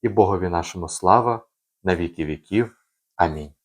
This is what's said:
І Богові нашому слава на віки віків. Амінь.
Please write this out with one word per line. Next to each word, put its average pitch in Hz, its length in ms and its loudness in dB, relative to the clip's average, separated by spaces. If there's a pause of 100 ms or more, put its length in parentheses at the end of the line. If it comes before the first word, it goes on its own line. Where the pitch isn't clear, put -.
І 117 60 0
Богові 98 400 2
нашому 87 400 -6
слава 113 580 2 (360)
на 92 140 0
віки 85 280 -6
віків. 98 640 -4 (300)
Амінь. 78 380 -2 (100)